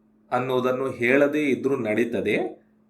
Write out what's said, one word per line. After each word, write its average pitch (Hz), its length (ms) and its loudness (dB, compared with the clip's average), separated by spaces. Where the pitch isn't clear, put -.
ಅನ್ನೋದನ್ನು 127 600 -2
ಹೇಳದೇ 139 520 2
ಇದ್ರೂ 131 320 0
ನಡೀತದೆ, 113 880 -2